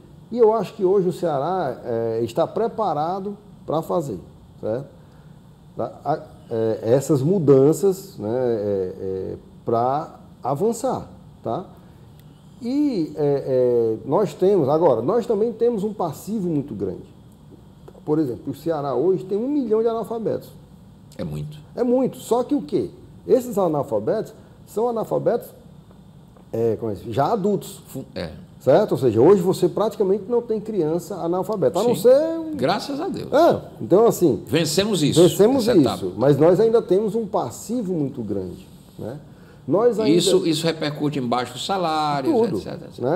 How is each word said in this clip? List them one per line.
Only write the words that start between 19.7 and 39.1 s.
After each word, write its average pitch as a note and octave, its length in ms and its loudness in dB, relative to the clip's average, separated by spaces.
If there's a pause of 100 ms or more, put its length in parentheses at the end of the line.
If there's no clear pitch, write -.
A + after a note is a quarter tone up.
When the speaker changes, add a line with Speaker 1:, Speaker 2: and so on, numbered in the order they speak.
Speaker 1:
de A#3 80 0
analfabetos. A3+ 600 -6 (640)
Speaker 2:
É F2+ 80 -8
muito. D2+ 340 -10 (160)
Speaker 1:
É - 80 -4
muito. B3 360 0
Só A#3+ 240 -2
que C4+ 120 -4
o C4 80 0
quê? C#3 280 -4 (360)
Esses A#3+ 300 0
analfabetos D#3 760 -2 (340)
são A3+ 220 -4
analfabetos, G3+ 600 -2 (1040)
é, A2+ 260 0
como A2+ 120 -6
é G2+ 40 -6
isso? G2+ 180 -12
Já C#3+ 200 0
adultos. G3 540 -2
Speaker 2:
Fu-, C3+ 180 -14 (100)
é. F2 160 -8 (300)
Speaker 1:
Certo? D#3+ 320 4
Ou C3+ 60 0
seja, A2+ 240 2
hoje F#3+ 180 8
você F3 300 2
praticamente G3+ 580 -2
não A#3+ 140 0
tem A3 180 -4
criança F3 560 -4
analfabeta, E3+ 640 -2
a - 20 0
não A#3+ 120 2
Speaker 2:
Sim. F#3 80 -4
Speaker 1:
ser D#4 360 4
um D#4+ 160 -8
Speaker 2:
Graças C4 460 -2
a F#4+ 80 -4
Deus. - 240 -8
Speaker 1:
É, D#4 300 4 (180)
então F3 260 6
assim C#3+ 400 2
Speaker 2:
Vencemos E3+ 560 0
isso, C#3+ 200 4
Speaker 1:
vencemos G#3+ 440 4
Speaker 2:
essa A#3 120 4
Speaker 1:
isso, B2+ 100 6
Speaker 2:
etapa. F#2+ 300 -4
Speaker 1:
mas C3+ 180 4
nós E3 240 6
ainda A3+ 220 4
temos G3+ 320 0
um A3+ 120 -2
passivo F#3 680 -4
muito C3+ 280 -4
grande, F#2+ 460 -8 (300)
né? A2 200 -10 (480)